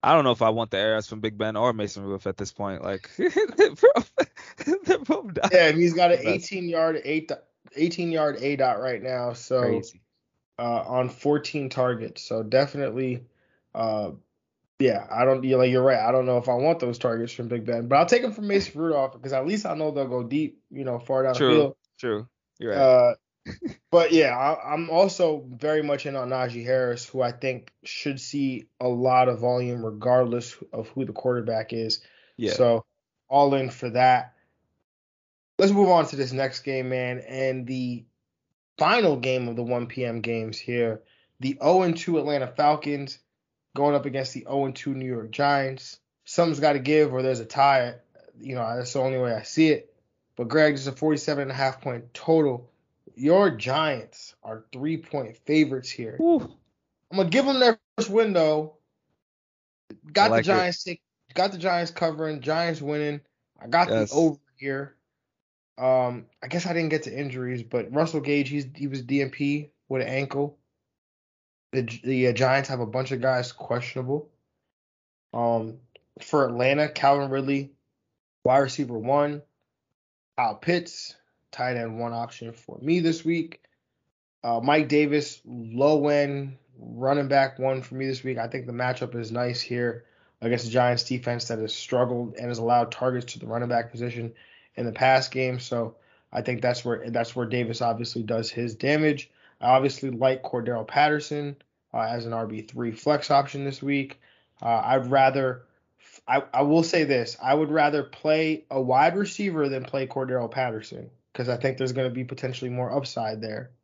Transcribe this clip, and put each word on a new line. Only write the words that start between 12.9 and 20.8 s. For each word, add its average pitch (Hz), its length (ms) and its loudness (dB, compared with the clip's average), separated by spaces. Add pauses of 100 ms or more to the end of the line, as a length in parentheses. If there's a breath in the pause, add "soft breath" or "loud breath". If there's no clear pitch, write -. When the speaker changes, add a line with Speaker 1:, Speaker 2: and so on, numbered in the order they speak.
Speaker 2:
uh, 107 380 -2 (680)
yeah, 110 340 2
I 117 140 2
don't, 131 180 4
you 131 140 2
know, 127 60 6
you're 127 200 4
right. 131 160 6
I 113 140 2
don't 131 120 4
know 123 120 2
if 120 100 -2
I 127 60 2
want 151 260 2
those 120 200 -4
targets 117 340 -2
from 117 160 -10
Big 117 160 -6
Ben, 120 220 -4
but 139 100 6
I'll 165 80 8
take - 180 4
'em - 80 -2
from 208 160 -8
Mason 196 320 0
Rudolph 139 420 0
'cause 135 120 -6
at 131 140 0
least 208 180 -2
I 175 80 -4
know 156 180 -2
they'll 139 160 -2
go 123 160 -4
deep, 139 380 -4 (100)
you 135 140 -8